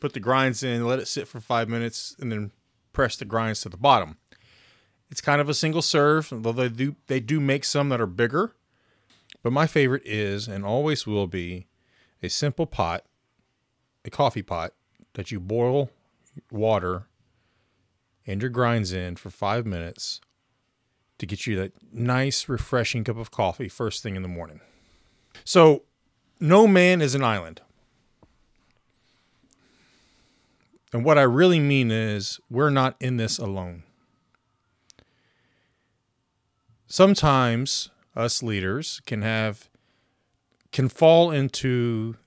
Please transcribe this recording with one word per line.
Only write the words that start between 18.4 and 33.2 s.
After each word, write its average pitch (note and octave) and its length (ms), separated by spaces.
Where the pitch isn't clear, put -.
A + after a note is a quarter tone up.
your B2+ 100
grinds A#2 400
in F2+ 240
for F#2 140
five G#2+ 360
minutes F2 540
to - 80
get G2 220
you A2 80
that F#2+ 160
nice, B2+ 560
refreshing A#2+ 560
cup A#2 100
of A2+ 160
coffee F#2+ 380
first - 340
thing G2 140
in F#2+ 40
the F#2 60
morning. E2 320
So, D#3+ 380
no F#3 260
man F3+ 340
is C3+ 140
an C#3 80
island. F#2 360
And A#2+ 100
what D3 140
I C#3 60
really D#3+ 360
mean C#3 320
is, G#2+ 480
we're C#3 200
not C3+ 320
in B2+ 160
this A2+ 200